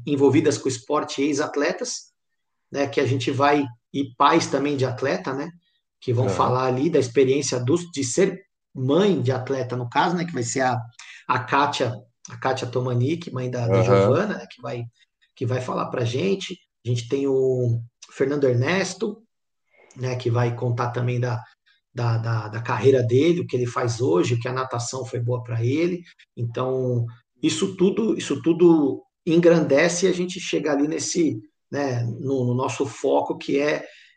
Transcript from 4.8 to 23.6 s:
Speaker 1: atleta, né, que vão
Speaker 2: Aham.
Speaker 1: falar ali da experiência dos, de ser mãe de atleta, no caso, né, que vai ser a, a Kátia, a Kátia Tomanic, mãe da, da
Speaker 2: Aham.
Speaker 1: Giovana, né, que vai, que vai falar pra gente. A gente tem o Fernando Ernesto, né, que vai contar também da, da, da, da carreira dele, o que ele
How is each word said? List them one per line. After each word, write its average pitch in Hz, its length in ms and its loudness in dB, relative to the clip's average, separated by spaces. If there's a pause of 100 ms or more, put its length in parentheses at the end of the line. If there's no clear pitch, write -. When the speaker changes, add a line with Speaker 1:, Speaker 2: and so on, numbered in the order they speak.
Speaker 1:
atleta, 135 480 -2
né, 147 180 -8 (500)
que 127 120 -2
vão 120 140 2
Speaker 2:
Aham. 98 80 0
Speaker 1:
falar 127 320 0
ali 131 240 0
da 156 80 2
experiência 135 600 2
dos, 170 320 0
de 139 100 -4
ser 185 380 0 (340)
mãe 147 480 2
de 120 80 0
atleta, 127 460 -4
no 123 120 -6
caso, 170 280 0
né, 170 80 -4
que - 80 -8
vai 127 100 -4
ser 117 200 -4
a, 127 180 0 (480)
a 131 100 2
Kátia, 139 560 0 (340)
a 117 80 -16
Kátia 123 300 -4
Tomanic, 127 680 -2
mãe 127 160 -6
da, 123 200 -4
da 98 120 4
Speaker 2:
Aham. 92 40 4
Speaker 1:
Giovana, 120 540 4
né, - 120 -14
que - 100 -20
vai, 123 220 -8 (540)
que 123 100 -4
vai 117 140 -2
falar - 300 -4
pra 127 140 -2
gente. 185 540 -2 (260)
A 113 40 -6
gente 120 200 -2
tem 139 200 0
o 127 520 2 (300)
Fernando 139 380 0
Ernesto, 175 720 0 (760)
né, 127 200 -4
que 117 120 -4
vai 120 280 0
contar 120 340 -2
também 123 300 -2
da, 120 200 -2 (540)
da, 120 240 0
da, 113 300 -2
da 117 120 -8
carreira 127 440 4
dele, 147 380 4
o 120 40 -8
que - 100 -4
ele 123 100 0